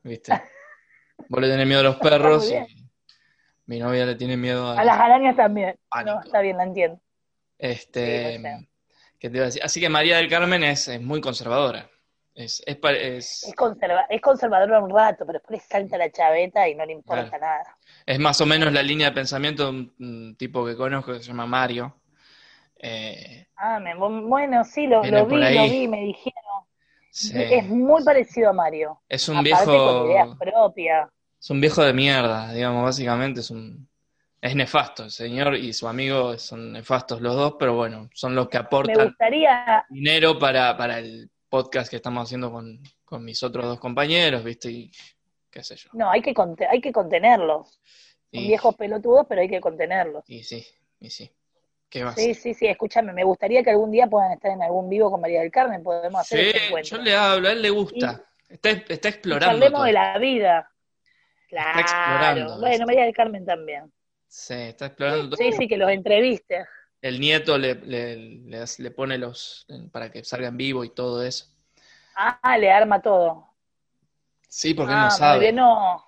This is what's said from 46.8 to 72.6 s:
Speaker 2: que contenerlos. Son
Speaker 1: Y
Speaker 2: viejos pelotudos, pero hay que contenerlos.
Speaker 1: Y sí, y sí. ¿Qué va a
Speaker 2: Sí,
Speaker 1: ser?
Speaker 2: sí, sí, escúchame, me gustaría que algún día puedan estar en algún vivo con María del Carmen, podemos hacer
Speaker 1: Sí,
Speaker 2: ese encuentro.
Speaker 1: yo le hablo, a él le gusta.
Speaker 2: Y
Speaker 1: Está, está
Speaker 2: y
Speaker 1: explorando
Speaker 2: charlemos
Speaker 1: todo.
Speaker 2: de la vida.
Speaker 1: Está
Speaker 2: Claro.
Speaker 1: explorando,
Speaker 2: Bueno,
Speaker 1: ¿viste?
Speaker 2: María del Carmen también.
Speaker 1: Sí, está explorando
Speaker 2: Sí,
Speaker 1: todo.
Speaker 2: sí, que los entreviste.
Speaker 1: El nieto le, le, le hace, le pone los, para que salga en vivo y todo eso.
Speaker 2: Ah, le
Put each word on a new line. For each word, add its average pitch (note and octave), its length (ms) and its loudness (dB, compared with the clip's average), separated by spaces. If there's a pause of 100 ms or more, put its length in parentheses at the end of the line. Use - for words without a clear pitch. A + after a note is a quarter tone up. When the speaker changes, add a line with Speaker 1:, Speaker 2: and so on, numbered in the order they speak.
Speaker 2:
que B3+ 120 -8
contenerlos. F3 880 2 (500)
Son - 140 -10
Speaker 1:
Y G#3 40 -4
Speaker 2:
viejos G#3+ 280 2
pelotudos, A3 520 2
pero F#3+ 120 -2
hay F#3 80 0
que F#3 120 -4
contenerlos. E3 680 -4
Speaker 1:
Y A#2 160 -18
sí, A#2 200 -14 (360)
y A2 100 -20
sí. - 220 -20 (560)
¿Qué - 160 -10
va - 60 -6
a - 60 -14
Speaker 2:
Sí, A3+ 180 0
Speaker 1:
ser? - 0 -
Speaker 2:
sí, - 180 -8
sí, A3 140 -2
escúchame, G#3 480 -2
me F3+ 100 -2
gustaría G3+ 400 2
que A#3+ 60 2
algún G#3+ 200 2
día A#3 160 4
puedan G3 260 2
estar G3 180 -4
en F#3+ 120 -4
algún F#3 280 -2
vivo G3+ 200 2
con F#3 120 -4
María E3+ 180 0
del E3 100 -4
Carmen, A#3 320 0
podemos F3 380 -4
hacer - 180 -2
Speaker 1:
Sí, F#3+ 160 4
Speaker 2:
ese G#3+ 120 0
encuentro. F3+ 320 -6
Speaker 1:
yo A#3+ 40 -8
le G#3+ 140 2
hablo, G3 320 2
a G#3+ 40 2
él A3+ 100 -2
le G#3 80 2
gusta. G3+ 560 -4 (240)
Speaker 2:
Y - 20 -20
Speaker 1:
Está, G#3+ 200 0
está E3+ 360 -6
Speaker 2:
y G3+ 40 -2
Speaker 1:
explorando E3 420 -2
Speaker 2:
charlemos C4+ 180 6
Speaker 1:
todo. C#4+ 120 0
Speaker 2:
de A3+ 100 4
la G3 240 2
vida. G#3 520 2 (760)
Speaker 1:
Está - 20 -20
Speaker 2:
Claro. D#3+ 320 -2
Speaker 1:
explorando, F3 640 0 (160)
Speaker 2:
Bueno, A#3+ 80 0
Speaker 1:
¿viste? A#3 160 0
Speaker 2:
María B3 200 4
del A#3 100 0
Carmen G#3 320 -2
también. D#3 440 -8 (360)
Speaker 1:
Sí, - 260 -18
está A#2+ 320 -12
explorando C#3+ 500 -4
Speaker 2:
Sí, B3 140 0
Speaker 1:
todo. A3 120 -2
Speaker 2:
sí, - 60 -2
que G#3 120 -2
los F#3+ 120 2
entreviste. G3 760 0 (340)
Speaker 1:
El B2+ 200 -6
nieto D3+ 360 2
le, C3 200 0
le, A#2+ 400 -10
le A2+ 420 -18
hace, A#2+ 240 -12
le A#2+ 80 -12
pone C3 260 -6
los, - 500 -12 (240)
para A#2 200 -12
que A2 140 -18
salga B2 240 -8
en B2 100 -10
vivo C3 260 -4
y A#2 60 -14
todo B2 340 -6
eso. B2+ 220 -10 (720)
Speaker 2:
Ah, A#3+ 420 0
le G3 120 4